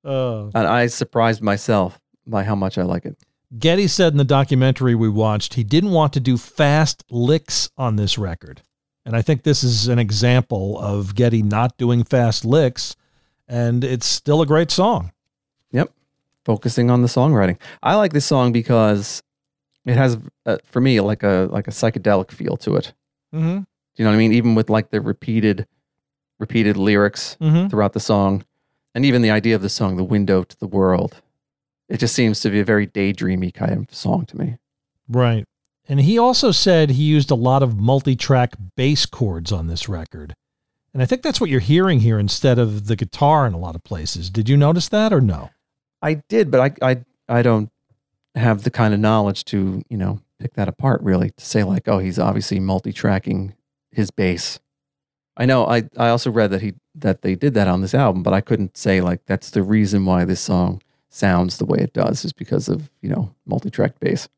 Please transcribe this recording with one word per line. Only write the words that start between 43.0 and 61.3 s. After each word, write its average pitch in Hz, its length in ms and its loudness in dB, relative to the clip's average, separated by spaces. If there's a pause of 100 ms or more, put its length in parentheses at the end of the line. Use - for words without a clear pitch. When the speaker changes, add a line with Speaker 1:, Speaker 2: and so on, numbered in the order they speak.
Speaker 1:
in 95 60 -2
a 85 60 -6
lot 87 140 -8
of 82 100 -12
places. 85 460 -8
Did 107 180 -2
you 139 100 4
notice 160 320 2
that 214 220 2
or 156 100 4
no? 90 280 -2 (540)
Speaker 2:
I 156 120 0 (140)
did, 208 220 2
but 131 320 2
I, 131 80 2
I, 123 140 -4 (220)
I 120 140 2
don't 110 300 2 (640)
have 110 260 2
the 117 80 -2
kind 107 240 0
of 101 60 0
knowledge 107 460 0
to, 95 440 -4
you 113 80 -8
know, 98 220 -4 (180)
pick - 160 -10
that 98 140 -2
apart 127 340 -2
really, 95 300 0
to - 120 -20
say, 107 200 -2
like, 98 240 -2
"Oh, 107 100 2
he's 92 220 -4
obviously 101 400 -2
multi-tracking 95 960 -4 (340)
his 104 220 -4
bass." 90 480 -4 (800)
I 123 80 -2
know, 131 200 4
I, 117 320 0
I 117 120 2
also 120 200 0
read 107 220 2
that 95 100 -2
he, 101 120 -8 (220)
that 101 260 -2
they 95 140 -2
did 135 200 -2
that 101 120 2
on 92 140 0
this 95 140 -4
album, 104 280 2
but 95 100 0
I 98 80 2
couldn't 101 360 -4
say, 95 240 0
like, 90 240 -2
that's - 260 -4
the 101 120 0
reason 101 420 2
why 90 200 2
this 90 160 -4
song 92 400 -2 (280)
sounds 90 480 0